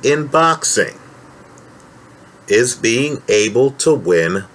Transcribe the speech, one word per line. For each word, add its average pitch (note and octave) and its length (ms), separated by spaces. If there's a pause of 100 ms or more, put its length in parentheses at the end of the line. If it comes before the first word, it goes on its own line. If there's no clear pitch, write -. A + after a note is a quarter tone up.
in D3 240
boxing D#3+ 720 (1500)
is A#2+ 280
being B2+ 520
able G#2+ 440
to D3+ 220
win F2 600